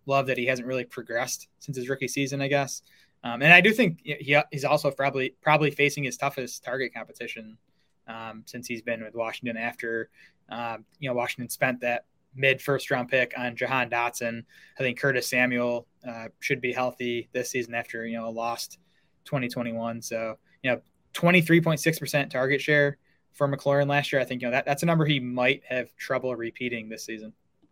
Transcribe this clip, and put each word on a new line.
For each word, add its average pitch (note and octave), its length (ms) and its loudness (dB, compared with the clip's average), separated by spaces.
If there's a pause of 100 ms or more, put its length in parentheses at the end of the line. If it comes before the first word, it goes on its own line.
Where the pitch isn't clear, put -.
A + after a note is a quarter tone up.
love C#3 220 2
that B2+ 100 0
he B2 100 -2
hasn't B2 200 0
really B2+ 180 -4
progressed A#2+ 640 -6 (120)
since C3+ 160 -10
his B2 120 -6
rookie C3 200 -2
season, C#3 340 -2
I C#3 60 0
guess. C#3 340 0 (400)
Um, A#2+ 180 -6
and D#3+ 120 10
I F3+ 80 12
do G#3+ 120 6
think G#3 300 2
he, C#3+ 340 0 (140)
he's C#3 140 -6
also C#3+ 260 2
probably, C3+ 500 -2
probably D3+ 300 4
facing D3 320 0
his B2+ 140 -4
toughest C3+ 480 -6
target B2+ 280 -6
competition, A2+ 640 -14 (520)
um, A2+ 380 -12
since A#2+ 200 -12
he's A2+ 160 -8
been A2+ 200 -4
with G#2+ 120 -14
Washington A2+ 420 -6
after, A2+ 540 -4 (400)
uh, A#2 280 -8 (200)
you C#3 100 -6
know, B2 60 -2
Washington A#2+ 340 -4
spent B2+ 320 -2
that A#2+ 240 -2 (300)
mid C3 260 2
first C3+ 300 -2
round B2 180 0
pick B2+ 300 0
on B2 180 -6
Jahan B2 320 0
Dotson. A#2 560 -4 (340)
I C#3+ 40 -4
think B2 160 -2
Curtis C3 300 2
Samuel, B2 580 2 (200)
uh, A2+ 200 -12 (140)
should C3 200 -2
be B2 120 -2
healthy B2 600 -4
this B2 180 -4
season A#2+ 240 -4
after, A#2 320 -6
you A2+ 120 -6
know, A2+ 100 -8
a - 20 -6
lost A#2 500 -6 (440)
twenty B2+ 240 -4
twenty-one. A#2 540 -6
So, A2+ 340 -6 (260)
you B2+ 100 2
know, A#2 80 0 (320)
twenty-three E3+ 480 6
point E3 180 2
six D#3+ 220 2
percent C#3 300 -2
target C3+ 300 0
share C#3+ 380 4 (360)
for C#3+ 140 2
McLaurin C#3 400 2
last C#3+ 240 2
year. C3+ 80 2
I B2 40 2
think, B2 180 -4
you B2 60 -2
know, A#2+ 40 0
that, C3 140 0
that's C#3+ 160 0
a E3+ 40 2
number E3 200 4
he D3 140 2
might B2 460 0
have B2+ 300 -4
trouble B2+ 400 -4
repeating A#2 520 -6
this A2 160 -12
season. A2 280 -12 (400)